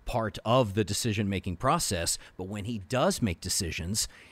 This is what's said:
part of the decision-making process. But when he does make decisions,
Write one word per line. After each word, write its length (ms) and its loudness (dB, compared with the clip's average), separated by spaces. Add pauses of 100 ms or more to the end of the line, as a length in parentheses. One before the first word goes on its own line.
part 400 -2
of 300 4
the 100 4
decision-making 720 0
process. 600 0 (200)
But 80 -8
when 220 -8
he 120 -4
does 420 0
make 200 2
decisions, 680 -2 (260)